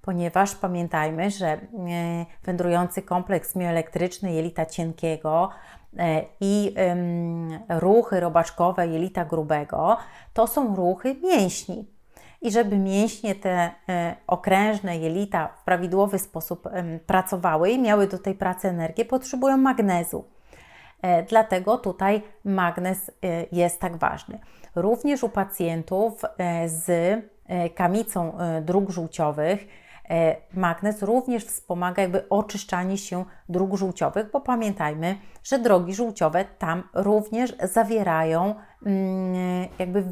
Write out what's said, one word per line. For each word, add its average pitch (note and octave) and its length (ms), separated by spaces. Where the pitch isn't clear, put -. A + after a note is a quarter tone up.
ponieważ F3 540
pamiętajmy, E3+ 760
że, G3 160
e, D#3 120
wędrujący F3+ 580
kompleks F#3 540
mioelektryczny F3 760
jelita E3 340
cienkiego, D#3+ 840
e, D#3+ 220
i, G3+ 360
em, E3+ 840
ruchy F#3 500
robaczkowe E3+ 680
jelita E3+ 380
grubego D#3 720
to A3 140
są A#3 280
ruchy F#3 480
mięśni. A3 720
I A#3 100
żeby G#3+ 260
mięśnie G3 580
te, F3+ 360
e, E3+ 260
okrężne G3 720
jelita E3 500
w - 160
prawidłowy F#3+ 560
sposób, - 480
em, E3+ 320
pracowały F3+ 720
i B3+ 100
miały G#3 280
do F#3+ 120
tej G3 160
pracy F#3 320
energię, E3+ 380
potrzebują C4 520
magnezu. G#3 680
E, F3+ 220
dlatego G#3+ 540
tutaj G3 440
magnez, F#3 640
e, E3+ 420
jest F3 300
tak F3 160
ważny. - 420
Również A#3+ 480
u A3+ 60
pacjentów, F#3+ 920
e, E3+ 320
z, D#3+ 200
e, F3 240
kamicą, F3+ 680
e, E3 240
dróg F#3+ 280
żółciowych, E3 760
e, E3 260
magnez F#3 480
również A#3 440
wspomaga F3+ 560
jakby F#3 280
oczyszczanie G3 680
się F#3 280
dróg F#3+ 260
żółciowych, F#3+ 560
bo C#4 100
pamiętajmy, G3 760
że C4+ 160
drogi F#3+ 360
żółciowe G3 500
tam F3 380
również G#3+ 720
zawierają, F#3+ 920
mm, F#3 840
jakby F#3 320